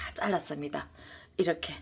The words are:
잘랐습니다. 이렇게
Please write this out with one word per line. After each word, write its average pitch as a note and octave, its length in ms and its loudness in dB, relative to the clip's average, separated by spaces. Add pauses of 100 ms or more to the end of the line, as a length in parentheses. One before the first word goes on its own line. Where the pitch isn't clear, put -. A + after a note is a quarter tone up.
(140)
잘랐습니다. D3 760 0 (480)
이렇게 - 440 2